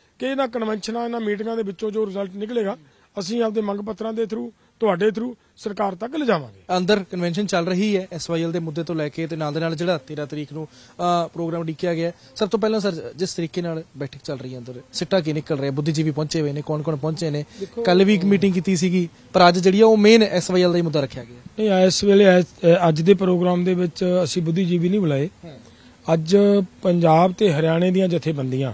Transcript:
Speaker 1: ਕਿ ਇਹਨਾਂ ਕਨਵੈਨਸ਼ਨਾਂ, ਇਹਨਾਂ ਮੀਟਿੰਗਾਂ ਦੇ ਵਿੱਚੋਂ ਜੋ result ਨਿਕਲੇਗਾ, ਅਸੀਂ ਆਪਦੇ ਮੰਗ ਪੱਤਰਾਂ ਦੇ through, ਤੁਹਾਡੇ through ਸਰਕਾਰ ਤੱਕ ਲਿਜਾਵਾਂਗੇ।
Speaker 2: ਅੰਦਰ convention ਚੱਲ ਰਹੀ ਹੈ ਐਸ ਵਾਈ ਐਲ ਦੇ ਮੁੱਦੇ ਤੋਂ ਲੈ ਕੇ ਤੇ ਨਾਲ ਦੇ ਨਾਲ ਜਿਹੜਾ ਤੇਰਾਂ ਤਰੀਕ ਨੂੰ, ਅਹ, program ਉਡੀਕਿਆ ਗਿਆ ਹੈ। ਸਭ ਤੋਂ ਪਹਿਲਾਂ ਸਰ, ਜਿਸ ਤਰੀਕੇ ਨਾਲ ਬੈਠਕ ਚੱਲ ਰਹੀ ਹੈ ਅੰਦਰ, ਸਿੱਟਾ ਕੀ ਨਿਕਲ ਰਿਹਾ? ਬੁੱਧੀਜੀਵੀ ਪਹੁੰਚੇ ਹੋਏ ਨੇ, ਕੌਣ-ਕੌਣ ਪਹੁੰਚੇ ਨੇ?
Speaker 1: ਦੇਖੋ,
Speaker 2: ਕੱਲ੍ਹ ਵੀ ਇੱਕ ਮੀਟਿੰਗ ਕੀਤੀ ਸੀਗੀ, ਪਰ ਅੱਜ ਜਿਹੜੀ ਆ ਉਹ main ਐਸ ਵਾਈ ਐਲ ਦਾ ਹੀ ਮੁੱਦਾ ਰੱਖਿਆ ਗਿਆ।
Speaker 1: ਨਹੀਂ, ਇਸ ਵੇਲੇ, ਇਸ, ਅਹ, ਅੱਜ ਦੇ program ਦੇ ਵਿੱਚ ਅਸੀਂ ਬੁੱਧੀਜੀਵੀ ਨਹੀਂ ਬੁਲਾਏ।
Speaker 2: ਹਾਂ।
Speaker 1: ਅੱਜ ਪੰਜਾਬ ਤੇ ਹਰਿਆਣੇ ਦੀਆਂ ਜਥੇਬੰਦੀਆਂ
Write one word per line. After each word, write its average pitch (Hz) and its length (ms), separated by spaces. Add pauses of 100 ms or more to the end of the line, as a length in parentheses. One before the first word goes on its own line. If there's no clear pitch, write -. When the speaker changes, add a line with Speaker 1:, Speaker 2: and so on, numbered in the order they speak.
(200)
Speaker 1:
ਕਿ 247 60
ਇਹਨਾਂ 269 220
ਕਨਵੈਨਸ਼ਨਾਂ, 226 580
ਇਹਨਾਂ 233 160
ਮੀਟਿੰਗਾਂ 214 360
ਦੇ 226 60
ਵਿੱਚੋਂ 202 280
ਜੋ 214 140
result 196 300
ਨਿਕਲੇਗਾ, 214 420 (420)
ਅਸੀਂ 220 240
ਆਪਦੇ 220 180
ਮੰਗ 202 180
ਪੱਤਰਾਂ 220 340
ਦੇ 226 100
through, 226 260 (300)
ਤੁਹਾਡੇ 202 280
through 226 260 (240)
ਸਰਕਾਰ 202 380
ਤੱਕ 226 200
ਲਿਜਾਵਾਂਗੇ। 180 640
Speaker 2:
ਅੰਦਰ 185 340
convention 175 340
ਚੱਲ 175 220
ਰਹੀ 196 300
ਹੈ 185 140
ਐਸ 170 180
ਵਾਈ 165 140
ਐਲ 165 80
ਦੇ 175 80
ਮੁੱਦੇ 160 240
ਤੋਂ 165 120
ਲੈ 151 140
ਕੇ 165 180
ਤੇ 160 80
ਨਾਲ 151 180
ਦੇ 160 60
ਨਾਲ 165 160
ਜਿਹੜਾ 170 220
ਤੇਰਾਂ 147 300
ਤਰੀਕ 147 260
ਨੂੰ, 156 140
ਅਹ, 175 600
program 165 340
ਉਡੀਕਿਆ 170 320
ਗਿਆ 165 140
ਹੈ। 175 60 (220)
ਸਭ 208 140
ਤੋਂ 220 100
ਪਹਿਲਾਂ 214 200
ਸਰ, 170 360
ਜਿਸ 170 180
ਤਰੀਕੇ 170 280
ਨਾਲ 165 220 (140)
ਬੈਠਕ 139 260
ਚੱਲ 143 140
ਰਹੀ 127 160
ਹੈ 127 60
ਅੰਦਰ, 123 220 (120)
ਸਿੱਟਾ 185 260
ਕੀ 156 140
ਨਿਕਲ 151 260
ਰਿਹਾ? 139 120
ਬੁੱਧੀਜੀਵੀ 151 400
ਪਹੁੰਚੇ 151 300
ਹੋਏ 147 100
ਨੇ, 147 100
ਕੌਣ-ਕੌਣ 151 340
ਪਹੁੰਚੇ 156 340
ਨੇ? 147 160 (140)
Speaker 1:
ਦੇਖੋ, - 240
Speaker 2:
ਕੱਲ੍ਹ 185 220
ਵੀ 208 80
ਇੱਕ 180 120
ਮੀਟਿੰਗ 196 280
ਕੀਤੀ 185 220
ਸੀਗੀ, 175 340 (240)
ਪਰ 180 140
ਅੱਜ 175 120
ਜਿਹੜੀ 190 220
ਆ 220 60
ਉਹ 220 100
main 220 260
ਐਸ 180 280
ਵਾਈ 185 120
ਐਲ 175 80
ਦਾ 175 60
ਹੀ 175 40
ਮੁੱਦਾ 156 200
ਰੱਖਿਆ 131 220
ਗਿਆ। 120 140 (220)
Speaker 1:
ਨਹੀਂ, 196 260
ਇਸ 185 180
ਵੇਲੇ, 196 360
ਇਸ, 175 60
ਅਹ, 175 440
ਅੱਜ 160 120
ਦੇ 180 120
program 180 500
ਦੇ 185 100
ਵਿੱਚ 180 320 (180)
ਅਸੀਂ 175 180
ਬੁੱਧੀਜੀਵੀ 170 480
ਨਹੀਂ 208 100
ਬੁਲਾਏ। 147 300 (160)
Speaker 2:
ਹਾਂ। 156 140 (540)
Speaker 1:
ਅੱਜ 165 240 (440)
ਪੰਜਾਬ 175 520
ਤੇ 190 200
ਹਰਿਆਣੇ 160 380
ਦੀਆਂ 185 160
ਜਥੇਬੰਦੀਆਂ 135 680